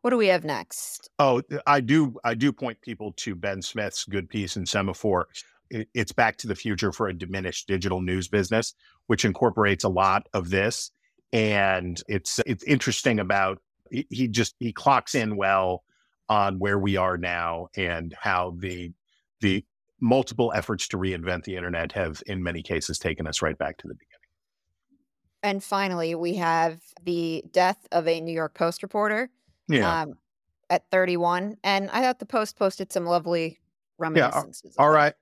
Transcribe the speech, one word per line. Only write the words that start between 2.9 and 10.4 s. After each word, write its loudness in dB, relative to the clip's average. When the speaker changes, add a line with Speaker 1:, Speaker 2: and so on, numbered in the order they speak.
Speaker 2:
to -6
Ben -6
Smith's -6
good -6
piece -4
in -4
Semafor. 0
It, -8
it's -2
Back 2
to -10
the -4
Future -2
for -2
a -4
Diminished -6
Digital 0
News -2
Business, 0
which 2
incorporates 2
a 2
lot 2
of -2